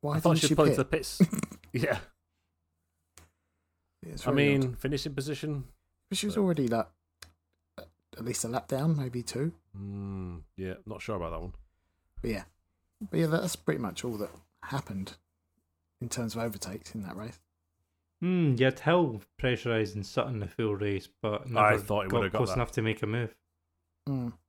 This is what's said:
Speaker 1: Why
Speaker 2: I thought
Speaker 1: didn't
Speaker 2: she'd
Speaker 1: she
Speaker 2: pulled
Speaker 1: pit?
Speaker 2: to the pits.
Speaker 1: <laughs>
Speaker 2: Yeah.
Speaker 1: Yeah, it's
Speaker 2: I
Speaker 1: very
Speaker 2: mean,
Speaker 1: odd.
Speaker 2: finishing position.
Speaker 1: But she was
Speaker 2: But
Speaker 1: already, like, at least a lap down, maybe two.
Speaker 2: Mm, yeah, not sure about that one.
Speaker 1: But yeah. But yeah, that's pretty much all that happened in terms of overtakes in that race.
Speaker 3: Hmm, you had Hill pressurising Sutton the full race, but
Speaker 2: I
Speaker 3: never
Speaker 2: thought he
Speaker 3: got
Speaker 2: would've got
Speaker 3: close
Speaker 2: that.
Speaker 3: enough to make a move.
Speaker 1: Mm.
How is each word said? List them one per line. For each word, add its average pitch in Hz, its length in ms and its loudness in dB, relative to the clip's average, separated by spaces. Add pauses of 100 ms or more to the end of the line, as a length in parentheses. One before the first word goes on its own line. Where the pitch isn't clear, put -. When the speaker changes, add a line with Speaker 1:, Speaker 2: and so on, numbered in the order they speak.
Speaker 1:
Why 147 160 0
Speaker 2:
I - 20 2
thought 165 140 6
Speaker 1:
didn't 160 80 4
Speaker 2:
she'd 151 80 4
Speaker 1:
she 151 60 6
Speaker 2:
pulled 151 140 8
Speaker 1:
pit? 135 80 4
Speaker 2:
to 135 60 4
the - 60 -2
pits. - 320 2
Speaker 1:
<laughs> 185 60 8 (460)
Speaker 2:
Yeah. 120 260 0 (2000)
Speaker 1:
Yeah, - 120 -14
it's - 140 -6
Speaker 2:
I 127 40 2
Speaker 1:
very 139 260 6
Speaker 2:
mean, 131 120 2
Speaker 1:
odd. 123 100 -10
Speaker 2:
finishing 139 340 -2
position. 143 520 -4 (440)
Speaker 1:
But 190 80 -2
she 208 100 -2
was 202 80 -2
Speaker 2:
But 214 60 2
Speaker 1:
already, 160 260 2
like, 113 200 0 (920)
at - 480 -16
least 120 200 -2
a - 20 -2
lap 123 200 -2
down, 147 300 2
maybe 123 240 -2
two. 143 320 -4 (240)
Speaker 2:
Mm, 98 680 -8 (120)
yeah, 92 200 -6 (100)
not 104 160 -12
sure 107 160 -6
about 85 140 -4
that 82 100 -6
one. 92 120 -10 (680)
Speaker 1:
But - 100 -2
yeah. 98 120 -4 (680)
But 160 80 0
yeah, 165 80 2
that's 165 280 0
pretty - 260 -2
much 92 220 -6
all 117 140 -4
that 101 140 -6 (320)
happened 101 540 -6 (840)
in 120 80 -6
terms 113 260 -4
of 113 60 -4
overtakes 107 540 -8
in 107 80 -6
that 92 120 -10
race. 113 240 -12 (840)
Speaker 3:
Hmm, 170 360 4
you 131 80 6
had 131 140 2
Hill 156 420 4 (160)
pressurising 110 680 0
Sutton 120 360 -2
the 101 80 -4
full 107 280 -2
race, 101 320 -2 (140)
but 104 240 -2
Speaker 2:
I 127 40 -10 (220)
Speaker 3:
never 107 60 6
Speaker 2:
thought 101 280 0
he 95 40 -4
Speaker 3:
got 120 80 2
Speaker 2:
would've 98 140 2
got 110 80 0
Speaker 3:
close 117 100 2
Speaker 2:
that. 92 60 0
Speaker 3:
enough 120 160 0
to 120 100 -2
make 110 220 0
a 107 40 -2
move. 113 280 -4 (720)
Speaker 1:
Mm. 127 240 -4 (160)